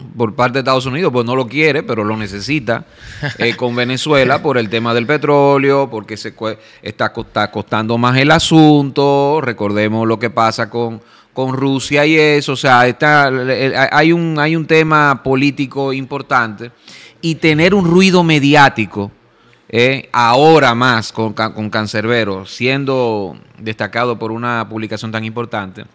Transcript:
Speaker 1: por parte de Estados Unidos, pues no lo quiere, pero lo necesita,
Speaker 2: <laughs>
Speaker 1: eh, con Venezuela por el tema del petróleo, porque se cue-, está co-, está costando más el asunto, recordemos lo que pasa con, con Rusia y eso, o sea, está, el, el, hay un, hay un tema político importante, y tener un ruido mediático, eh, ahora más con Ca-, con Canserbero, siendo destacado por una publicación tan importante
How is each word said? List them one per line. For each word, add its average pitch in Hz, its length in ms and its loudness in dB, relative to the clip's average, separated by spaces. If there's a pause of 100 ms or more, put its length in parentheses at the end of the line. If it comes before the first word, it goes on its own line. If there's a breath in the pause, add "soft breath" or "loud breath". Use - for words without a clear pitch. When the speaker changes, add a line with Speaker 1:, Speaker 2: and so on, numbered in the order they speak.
(160)
Speaker 1:
por 113 180 -2
parte 123 200 0
de 135 60 -2
Estados 131 260 -2
Unidos, 143 260 -2
pues 123 140 0
no 123 100 -2
lo 131 100 0
quiere, 147 360 0
pero 107 220 -4
lo 110 120 -2
necesita, 110 680 -6 (260 loud breath)
Speaker 2:
<laughs> - 260 -10
Speaker 1:
eh, 113 160 -2
con 120 220 -4
Venezuela 131 640 0
por 139 160 -2
el 113 140 -2
tema 117 240 -2
del 117 120 0
petróleo, 139 840 2
porque 107 260 -10
se 104 180 -12
cue-, 110 220 -6 (240 loud breath)
está 110 320 -6
co-, 117 100 -10
está 104 280 -4
costando 110 480 -2
más 123 180 2
el 139 140 4
asunto, 147 1120 4
recordemos 107 680 -2
lo 113 100 0
que 110 120 -4
pasa 113 400 0
con, 113 320 -6 (320 soft breath)
con 131 200 -4
Rusia 139 520 0
y 160 100 4
eso, 147 360 2
o 131 40 -4
sea, 123 300 4
está, 147 420 2
el, 131 220 -2
el, 131 240 -2 (160)
hay 156 220 4
un, 165 260 -2
hay 156 180 0
un 156 100 -4
tema 156 560 2
político 135 720 -2
importante, 123 800 -4 (500 loud breath)
y 165 140 -2
tener 160 400 2
un 196 100 2
ruido 180 380 4
mediático, 135 880 2 (580 soft breath)
eh, 131 440 0
ahora 131 640 4
más 120 340 0
con 113 220 -4
Ca-, 110 200 -4
con 107 180 -8
Canserbero, 107 760 -4
siendo 123 880 -2 (220)
destacado 110 580 -4
por 110 140 -8
una 117 380 -6
publicación 110 420 -8
tan 110 140 -6
importante 107 600 -10 (100)